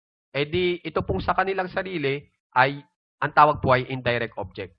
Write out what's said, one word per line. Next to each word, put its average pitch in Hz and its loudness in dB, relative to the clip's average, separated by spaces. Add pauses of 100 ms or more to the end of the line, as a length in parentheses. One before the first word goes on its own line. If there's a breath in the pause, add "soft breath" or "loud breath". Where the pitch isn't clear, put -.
(320)
Eh 143 -2
di, 175 0
ito 170 -4
pong 190 -4
sa 180 0
kanilang 190 -2
sarili 160 -4 (320)
ay, 139 4 (400)
ang 147 -4
tawag 151 6
po 131 4
ay 127 0
indirect 120 -4
object. 95 -10